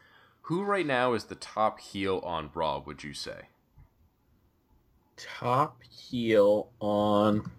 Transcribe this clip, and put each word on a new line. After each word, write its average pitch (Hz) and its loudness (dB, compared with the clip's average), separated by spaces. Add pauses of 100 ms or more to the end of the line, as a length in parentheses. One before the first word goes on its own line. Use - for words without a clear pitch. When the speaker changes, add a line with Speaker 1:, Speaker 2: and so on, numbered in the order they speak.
(420)
Speaker 1:
Who 180 -4
right 196 0
now 127 2
is 104 -4
the 95 -16
top - -2
heel 95 -4
on 78 -6
Raw, 76 -2
would 73 -14
you 71 -12
say? - -12 (1700)
Speaker 2:
Top 127 -2
heel 107 2 (100)
on 104 2